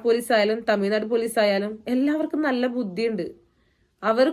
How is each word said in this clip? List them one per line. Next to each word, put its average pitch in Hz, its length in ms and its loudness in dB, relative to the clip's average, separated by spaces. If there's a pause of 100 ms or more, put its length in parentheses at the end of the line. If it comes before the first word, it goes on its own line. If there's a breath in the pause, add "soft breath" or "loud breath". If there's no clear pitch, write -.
പോലീസ് 233 280 2
ആയാലും 220 260 2 (100)
തമിഴ്നാട് 208 440 0
പോലീസ് 226 260 0
ആയാലും 208 340 2 (160)
എല്ലാവർക്കും 294 600 0
നല്ല 254 180 0
ബുദ്ധിയുണ്ട്. 226 600 -4 (760)
അവർ 220 300 2